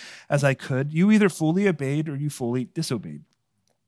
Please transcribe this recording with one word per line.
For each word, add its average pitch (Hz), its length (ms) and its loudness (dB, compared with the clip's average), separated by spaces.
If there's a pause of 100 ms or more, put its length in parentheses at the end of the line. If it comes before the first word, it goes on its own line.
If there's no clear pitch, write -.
(280)
as 143 160 2
I 135 100 4
could." 139 380 -4
You 180 180 4
either 208 180 6
fully 170 380 0
obeyed 151 420 -2
or 143 60 -6
you 143 160 -4
fully 123 360 -4
disobeyed. 92 580 -8 (640)